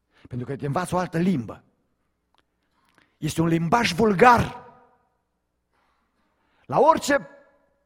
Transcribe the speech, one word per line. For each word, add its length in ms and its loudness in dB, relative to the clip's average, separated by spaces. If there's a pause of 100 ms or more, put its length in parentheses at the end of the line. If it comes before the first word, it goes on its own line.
(280)
pentru 200 -12
că 80 -10
te 100 -10
învață 300 -6
o 20 0
altă 200 -4
limbă, 460 -4 (1500)
este 240 -6
un 60 0
limbaj 460 0
vulgar. 760 4 (2000)
La 140 -2
orice 480 2 (580)